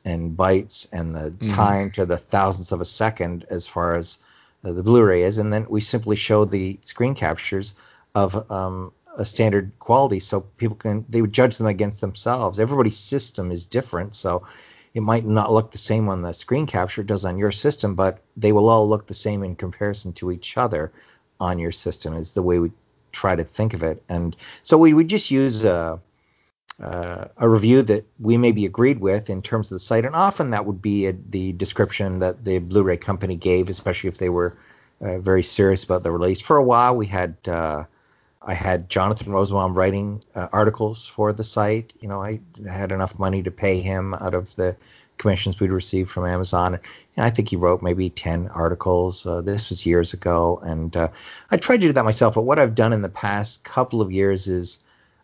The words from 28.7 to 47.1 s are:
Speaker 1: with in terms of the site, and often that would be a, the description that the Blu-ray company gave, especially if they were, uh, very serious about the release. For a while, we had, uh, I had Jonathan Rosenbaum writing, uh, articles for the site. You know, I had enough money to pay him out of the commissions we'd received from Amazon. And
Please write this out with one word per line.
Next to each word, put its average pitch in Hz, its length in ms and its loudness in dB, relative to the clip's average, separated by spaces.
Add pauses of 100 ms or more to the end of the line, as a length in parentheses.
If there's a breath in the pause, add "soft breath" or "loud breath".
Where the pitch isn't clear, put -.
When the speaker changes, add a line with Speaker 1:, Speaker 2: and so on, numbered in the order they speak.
Speaker 1:
with 98 320 0
in 95 100 -6
terms 110 300 -4
of 92 60 -10
the - 20 -8
site, 117 260 0
and 139 80 -6
often 170 380 0
that 104 160 -2
would 95 120 -6
be 101 280 0
a, 92 40 0
the 95 420 -6
description 95 680 -2
that 92 260 -2
the 92 140 0
Blu-ray 90 380 2
company 95 380 -4
gave, 90 360 2
especially 90 380 -6
if - 100 -12
they 90 100 -2
were, 87 260 -2 (460 soft breath)
uh, 92 160 -6
very 92 240 2
serious 95 420 2
about 90 200 -2
the 85 80 -2
release. 90 280 0
For 151 180 4
a 139 60 6
while, 123 320 4
we 107 120 -2
had, 92 280 -4 (120)
uh, 78 380 -4 (540)
I 92 140 -8
had 90 360 -2
Jonathan 101 440 -2
Rosenbaum 95 400 0
writing, 101 500 -2 (100)
uh, 90 200 -8
articles 107 520 0
for 104 280 -2
the 110 100 -6
site. 110 560 -2
You 110 80 -14
know, 101 140 -8
I 107 180 -8 (300)
had 95 240 -6
enough 95 260 -4
money 95 240 0
to 90 80 -4
pay 92 300 0
him 95 320 -4
out 92 220 -4
of 92 200 -6
the 92 220 -2 (400 soft breath)
commissions 95 420 0
we'd 95 120 2
received 92 380 -2
from 90 160 -4
Amazon. 90 500 0
And - 500 -6